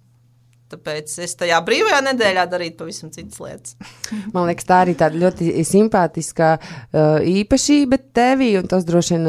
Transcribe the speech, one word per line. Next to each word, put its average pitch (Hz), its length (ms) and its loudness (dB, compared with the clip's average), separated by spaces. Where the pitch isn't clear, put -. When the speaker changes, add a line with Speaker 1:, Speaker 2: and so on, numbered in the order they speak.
Speaker 1:
Tāpēc 156 480 -12
es 175 160 -10
tajā 170 240 0
brīvajā 294 400 2
nedēļā 220 480 0
darītu 175 300 -8
pavisam 165 340 -14
citas - 280 -18
lietas. - 340 -16
<laughs> 214 300 -10
Speaker 2:
Man 180 140 0
liekas, 170 160 -4
tā 185 160 4
arī 180 160 2
tāda 156 240 0
ļoti 180 300 0
simpātiska, 180 800 2
eh, 156 320 2
īpašība 269 540 2
tevī, 247 440 2
un 185 140 -4
tas 185 160 0
droši 170 300 2
vien 165 120 -2